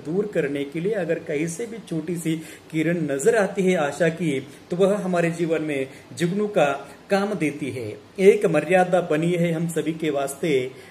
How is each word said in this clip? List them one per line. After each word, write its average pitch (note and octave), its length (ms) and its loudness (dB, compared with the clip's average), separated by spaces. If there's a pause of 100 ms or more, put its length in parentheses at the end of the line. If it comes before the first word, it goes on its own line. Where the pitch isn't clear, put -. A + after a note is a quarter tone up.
दूर F#3+ 220 -2
करने C#3+ 360 -2
के C#3+ 160 -6
लिए F#3 120 -2
अगर E3 280 -2
कहीं D#3 280 -4
से E3+ 180 -8
भी A3+ 120 -12
छोटी E3 400 -6
सी D#3+ 180 -2 (360)
किरण D#3+ 300 0
नजर C#3+ 340 2
आती G3 280 2
है F#3 120 4
आशा D#3+ 340 2
की, D3+ 380 -2 (240)
तो F3+ 40 -2
वह G3 220 4
हमारे F3 340 0
जीवन E3 300 0
में C#3+ 260 -2 (300)
जुगनू G3 300 0
का D3 420 0 (200)
काम G3+ 240 0
देती D3 380 -2
है। A2 260 -8 (220)
"एक G#3 260 8
मर्यादा F3 560 2
बनी E3 300 0
है E3+ 200 2
हम E3 160 -2
सभी D#3 260 -2
के E3 160 -4
वास्ते, C#3 600 -2 (200)